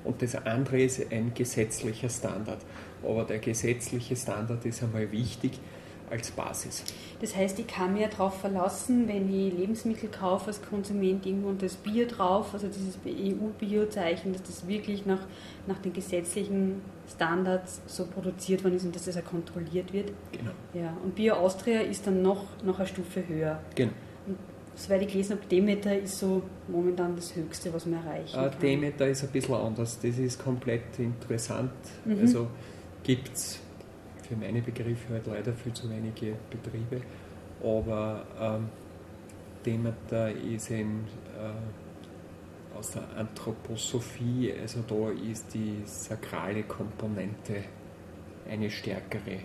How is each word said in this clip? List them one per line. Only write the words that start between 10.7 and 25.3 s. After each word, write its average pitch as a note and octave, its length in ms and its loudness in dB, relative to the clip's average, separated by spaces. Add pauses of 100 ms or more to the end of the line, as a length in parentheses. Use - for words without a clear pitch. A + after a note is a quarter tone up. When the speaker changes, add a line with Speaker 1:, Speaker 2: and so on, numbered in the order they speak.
Speaker 2:
irgendwo G3 260 2
und F#3+ 120 0
das F#3 140 -2
Bio A3+ 300 2
drauf, G3 460 4
also G3+ 140 -2
dieses F#3+ 400 -4
E-U-Bio-Zeichen, G3 1300 2
dass F#3 100 -2
das - 240 -10
wirklich G3+ 400 -2
nach, F#3+ 140 4 (480)
nach F#3+ 100 0
den F3+ 140 -2
gesetzlichen F#3+ 880 0 (340)
Standards F#3 720 2
so F3 200 -4
produziert F#3 580 0
worden F3+ 120 6
ist F3+ 80 2
und E3+ 120 -2
dass E3+ 80 -6
das F3 140 -2
auch E3+ 60 -4
kontrolliert E3+ 680 -2
wird. G3+ 180 0 (220)
Speaker 1:
Genau. - 180 -4 (240)
Speaker 2:
Ja, E3+ 300 -2
und F#3 100 0
Bio A3 200 6
Austria F#3+ 460 4
ist - 260 0
dann F#3 160 6
noch, G3 220 6 (200)
noch F#3 160 2
eine F#3 80 2
Stufe F#3 400 -4
höher. D#3 320 0 (160)
Speaker 1:
Genau. B2 160 4 (340)
Speaker 2:
Und F#3+ 100 -2 (380)
soweit G3 280 4
ich G3 100 0
gelesen G3 260 2